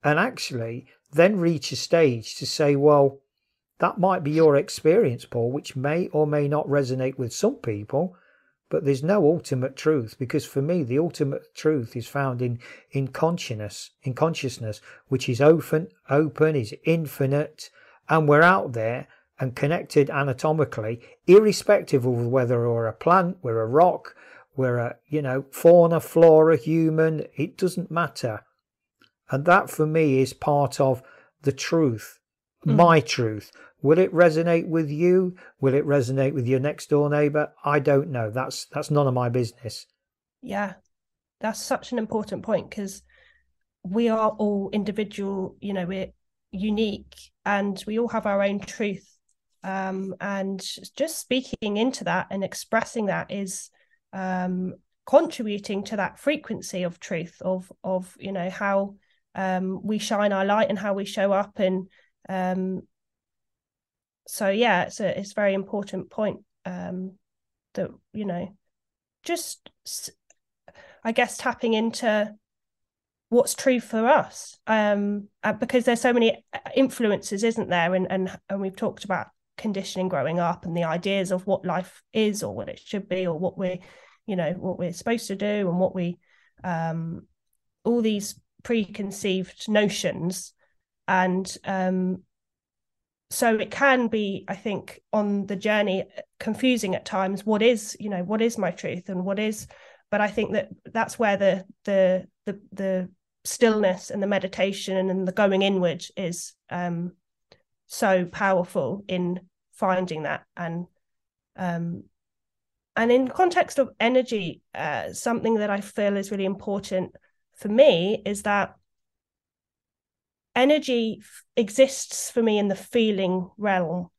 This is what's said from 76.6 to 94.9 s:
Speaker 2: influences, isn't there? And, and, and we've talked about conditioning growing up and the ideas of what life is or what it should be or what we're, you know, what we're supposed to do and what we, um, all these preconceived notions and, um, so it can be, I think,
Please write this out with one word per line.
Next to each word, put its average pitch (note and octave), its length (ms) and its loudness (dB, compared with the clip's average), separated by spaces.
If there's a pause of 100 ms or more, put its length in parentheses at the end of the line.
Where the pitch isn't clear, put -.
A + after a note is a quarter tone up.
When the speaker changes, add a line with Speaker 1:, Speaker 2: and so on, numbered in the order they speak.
Speaker 2:
influences, G#3+ 680 0
isn't A3+ 260 -2
there? F3 260 0
And, F#3 140 0
and, F#3+ 380 -4
and G3 140 -6
we've F#3+ 140 -6
talked - 280 -6
about G3 240 -4 (300)
conditioning F#3+ 500 -4
growing D#3+ 320 -2
up E3+ 260 -2
and E3+ 120 -6
the E3+ 60 0
ideas F3+ 480 -2
of F3+ 160 -4
what F#3+ 180 -2
life F3+ 360 -6 (120)
is G#3 300 0
or G2+ 120 -8
what G#2 140 -10
it - 100 -14
should G3+ 300 -10
be F#3 160 -2
or E3 120 -2
what F3 200 -4
we're, F#3 220 -6 (480)
you G3+ 80 -4
know, E3 180 -2
what F3+ 240 -6
we're F3 160 -6
supposed A#3 340 -6
to G3 80 -6
do G#3 320 -2
and F3 120 -2
what F#3 160 0
we, F3 240 -4 (440)
um, E3 640 -6 (560)
all A#3 180 0
these G#3 380 -4 (240)
preconceived G3 1040 -4
notions G3 840 -2 (560)
and, F#3 560 0
um, F#3 560 -2 (1080)
so A3+ 240 2
it - 160 -4
can C4 380 2
be, G#3 380 -4
I F#3+ 60 -8
think, - 480 -8 (100)